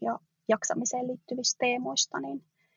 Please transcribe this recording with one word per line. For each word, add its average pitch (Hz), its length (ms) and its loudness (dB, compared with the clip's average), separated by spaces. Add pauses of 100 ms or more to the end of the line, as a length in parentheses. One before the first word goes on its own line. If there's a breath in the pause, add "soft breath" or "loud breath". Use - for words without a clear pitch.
ja 233 180 -2 (300)
jaksamiseen 247 580 0
liittyvistä 247 520 -2
teemoista, 254 600 0
niin 277 240 -6 (320)